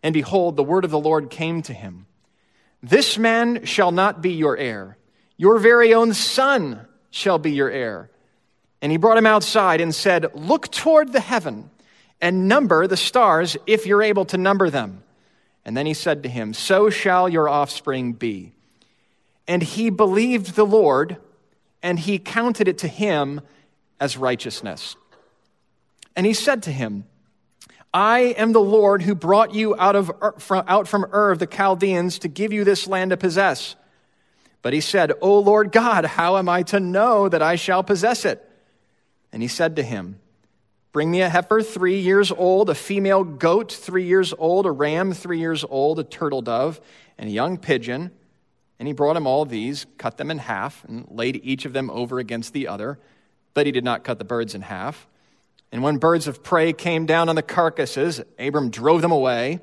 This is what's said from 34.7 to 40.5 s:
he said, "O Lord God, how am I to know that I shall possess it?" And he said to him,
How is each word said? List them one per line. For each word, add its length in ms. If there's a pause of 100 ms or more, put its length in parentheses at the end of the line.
he 80
said, 320 (100)
"O 160
Lord 320
God, 340
how 320
am 120
I 160
to 160
know 480
that 120
I 140
shall 300
possess 400
it?" 200 (880)
And 80
he 60
said 300
to 80
him, 340 (720)